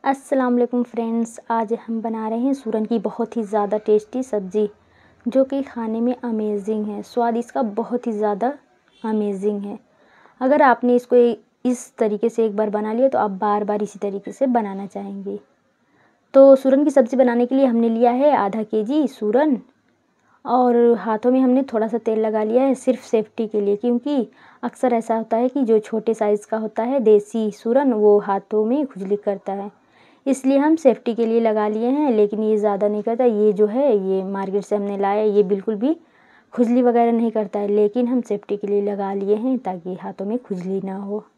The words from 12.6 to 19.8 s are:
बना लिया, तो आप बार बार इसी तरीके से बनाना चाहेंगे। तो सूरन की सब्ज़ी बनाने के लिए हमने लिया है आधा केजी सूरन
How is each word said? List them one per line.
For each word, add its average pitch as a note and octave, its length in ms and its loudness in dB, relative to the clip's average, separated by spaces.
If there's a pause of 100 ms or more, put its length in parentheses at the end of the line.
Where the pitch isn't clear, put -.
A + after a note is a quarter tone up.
बना G#3+ 220 -4
लिया, B3 160 2
तो C4+ 100 0
आप G#3+ 140 0
बार G#3 320 0
बार G#3 180 -2
इसी G3 160 -8
तरीके G3+ 340 -8
से C4+ 160 -2
बनाना G3+ 380 -2
चाहेंगे। G3 520 -12 (960)
तो C4+ 220 10
सूरन C4+ 280 2
की D4+ 60 2
सब्ज़ी C4 260 2
बनाने B3 300 2
के B3+ 80 -4
लिए C4+ 120 4
हमने A#3 220 2
लिया A#3 240 2
है C4+ 240 2
आधा G3+ 280 -2
केजी A3+ 440 0
सूरन B3 480 0 (880)